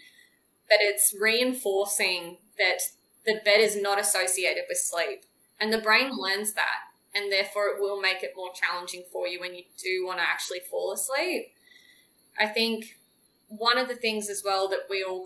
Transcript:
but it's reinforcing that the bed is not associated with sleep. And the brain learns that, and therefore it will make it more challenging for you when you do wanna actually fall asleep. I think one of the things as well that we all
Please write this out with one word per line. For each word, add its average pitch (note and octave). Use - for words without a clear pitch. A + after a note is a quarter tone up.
but G#3
it's G3+
reinforcing G3+
that F3+
the G#3+
bed G#3
is G#3
not G3+
associated F#3
with F3
sleep. E3
And G#3+
the A3+
brain A3+
learns G3
that, -
and G3+
therefore G3+
it -
will G3
make F#3+
it F3+
more F#3
challenging F3+
for F3+
you F3
when F3+
you F3+
do F#3
wanna F3+
actually E3+
fall F3+
asleep. C#4
I G#3+
think A3+
one A#3
of B3+
the B3
things G#3+
as G3
well G3
that F3+
we G3
all F#3